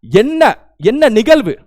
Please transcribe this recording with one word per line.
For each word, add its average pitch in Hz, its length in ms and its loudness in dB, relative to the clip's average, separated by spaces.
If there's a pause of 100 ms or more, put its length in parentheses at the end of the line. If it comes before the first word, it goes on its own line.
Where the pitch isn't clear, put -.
என்ன, 247 480 0 (380)
என்ன 294 200 0 (100)
நிகழ்வு 226 360 0 (100)